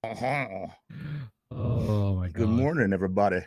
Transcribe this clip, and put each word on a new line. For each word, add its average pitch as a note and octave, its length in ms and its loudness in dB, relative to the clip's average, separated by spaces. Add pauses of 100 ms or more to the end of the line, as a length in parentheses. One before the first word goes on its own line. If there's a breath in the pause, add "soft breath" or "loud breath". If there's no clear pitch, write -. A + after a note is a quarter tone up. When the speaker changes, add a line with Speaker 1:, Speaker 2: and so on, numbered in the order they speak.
Speaker 1:
Uh-huh. A2 640 -4 (840 loud breath)
Speaker 2:
Oh, G#2 640 0
my F2+ 140 -2
Speaker 1:
Good A2 160 0
Speaker 2:
God. G#2+ 40 2
Speaker 1:
morning, B2+ 420 4
everybody. F#2+ 540 2